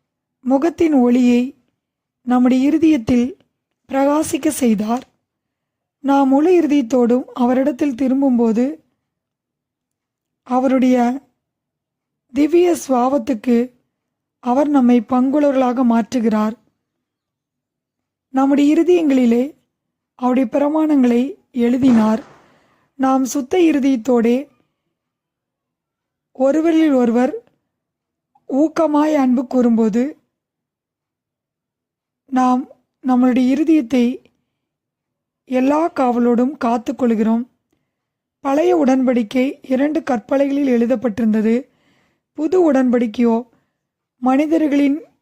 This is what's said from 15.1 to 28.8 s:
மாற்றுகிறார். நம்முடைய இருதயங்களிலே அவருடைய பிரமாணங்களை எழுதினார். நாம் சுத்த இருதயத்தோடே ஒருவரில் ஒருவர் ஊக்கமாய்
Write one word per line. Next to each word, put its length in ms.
மாற்றுகிறார். 720
நம்முடைய 460
இருதயங்களிலே 800
அவருடைய 360
பிரமாணங்களை 840
எழுதினார். 720
நாம் 300
சுத்த 320
இருதயத்தோடே 880
ஒருவரில் 600
ஒருவர் 520
ஊக்கமாய் 640